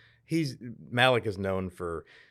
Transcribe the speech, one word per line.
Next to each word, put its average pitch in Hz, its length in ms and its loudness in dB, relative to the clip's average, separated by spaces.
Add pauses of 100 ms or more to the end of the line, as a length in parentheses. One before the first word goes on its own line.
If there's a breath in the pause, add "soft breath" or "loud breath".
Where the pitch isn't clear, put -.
(240 soft breath)
He's, 156 320 0
Malick 120 720 2
is 98 120 -4
known 95 320 -2
for, 82 340 -6 (260 loud breath)